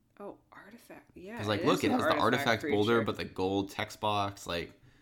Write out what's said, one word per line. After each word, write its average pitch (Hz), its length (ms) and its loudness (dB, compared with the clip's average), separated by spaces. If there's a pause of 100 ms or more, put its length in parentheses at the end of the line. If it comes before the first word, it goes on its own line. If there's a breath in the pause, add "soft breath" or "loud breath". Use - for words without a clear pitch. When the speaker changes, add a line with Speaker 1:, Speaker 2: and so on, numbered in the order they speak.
(200)
Speaker 1:
Oh, 202 180 -12 (140)
artifact, - 600 -20
yeah, 190 240 -14
Speaker 2:
'Cause, - 100 -6
like, - 140 0
Speaker 1:
it - 60 0
Speaker 2:
look, 180 120 4
Speaker 1:
is - 40 -2
Speaker 2:
it - 80 4
Speaker 1:
an - 80 2
Speaker 2:
has - 20 -2
the 147 60 0 (100)
Speaker 1:
artifact 117 300 2
Speaker 2:
artifact 113 160 2
boulder, 107 320 4
Speaker 1:
creature. 110 100 4
Speaker 2:
but 107 120 -2
the 87 80 -6
gold 95 440 0
text - 320 -8
box, 101 460 -2
like, 85 240 -4 (300 soft breath)